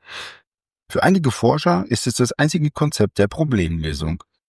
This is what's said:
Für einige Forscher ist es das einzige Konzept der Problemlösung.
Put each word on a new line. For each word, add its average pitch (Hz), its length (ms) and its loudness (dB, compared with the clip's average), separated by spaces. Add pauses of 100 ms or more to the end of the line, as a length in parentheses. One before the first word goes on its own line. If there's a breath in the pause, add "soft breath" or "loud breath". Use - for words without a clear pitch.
(880 loud breath)
Für - 140 -2
einige 165 280 4
Forscher 151 580 2
ist - 180 -2
es 123 80 -2
das 123 180 0
einzige 151 380 0
Konzept - 480 0
der 101 100 4
Problemlösung. 82 920 -2 (260)